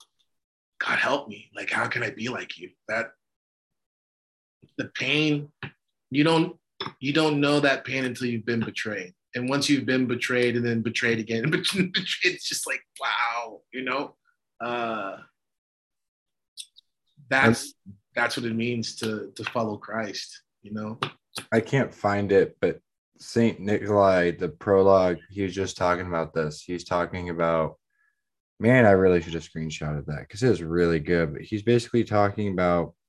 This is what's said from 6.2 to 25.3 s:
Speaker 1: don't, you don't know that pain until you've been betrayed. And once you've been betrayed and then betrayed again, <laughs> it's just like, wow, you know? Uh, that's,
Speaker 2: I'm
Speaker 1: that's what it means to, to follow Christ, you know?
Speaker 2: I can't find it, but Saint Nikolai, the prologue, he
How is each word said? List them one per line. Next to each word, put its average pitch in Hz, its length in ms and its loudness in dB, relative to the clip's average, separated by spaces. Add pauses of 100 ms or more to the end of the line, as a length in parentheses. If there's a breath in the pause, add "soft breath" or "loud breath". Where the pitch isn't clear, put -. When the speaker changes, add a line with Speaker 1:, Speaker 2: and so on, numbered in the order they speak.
Speaker 1:
don't, 165 340 2 (420)
you 139 140 -4
don't 151 260 2
know 143 200 4
that 135 260 2
pain 131 180 -6
until 123 240 -4
you've 113 200 -4
been 113 140 0
betrayed. 101 520 -8 (220)
And 123 120 -6
once 139 220 -2
you've 131 160 2
been 131 220 0
betrayed 123 480 0
and 120 100 0
then 117 160 0
betrayed 113 380 0
again, 113 340 -2
<laughs> - 0 -
it's - 960 -2
just - 160 -6
like, - 160 -6 (180)
wow, 117 600 -4 (140)
you 127 100 -8
know? 131 320 -6 (480)
Uh, 113 540 -6 (2000)
that's, 135 460 2 (100)
Speaker 2:
I'm 101 80 -20 (220)
Speaker 1:
that's 120 220 -2
what 120 80 -6
it 113 100 -4
means 117 420 -4
to, 107 380 -6
to 110 80 -12
follow 107 340 -4
Christ, 104 640 -10 (220)
you 104 100 -16
know? 107 240 -10 (540)
Speaker 2:
I 113 80 4
can't 123 340 0
find 101 380 0
it, 92 300 4
but 87 180 0 (400)
Saint 113 400 2
Nikolai, 98 720 4
the 85 180 -4
prologue, 95 680 4 (100)
he 98 140 -6